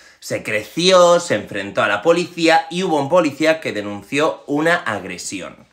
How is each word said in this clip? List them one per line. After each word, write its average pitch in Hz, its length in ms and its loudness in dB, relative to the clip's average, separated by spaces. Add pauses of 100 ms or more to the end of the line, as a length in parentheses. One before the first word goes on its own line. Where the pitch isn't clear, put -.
(200)
se 104 220 -8
creció, 175 760 4
se 135 160 -2
enfrentó 98 460 -4
a 107 60 2
la 104 140 -2
policía 165 680 2
y 175 120 -4
hubo 165 180 0
un 135 80 -4
policía 160 520 2
que 120 120 -6
denunció 104 760 -4
una 156 300 0
agresión. 92 800 -10 (160)